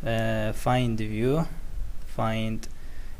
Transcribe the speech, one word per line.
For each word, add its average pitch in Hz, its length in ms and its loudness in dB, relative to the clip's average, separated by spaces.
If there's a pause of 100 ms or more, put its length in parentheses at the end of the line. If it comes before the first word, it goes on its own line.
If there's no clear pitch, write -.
آه، 110 460 2
find 123 480 2
view، 117 460 2 (720)
find 113 500 0 (520)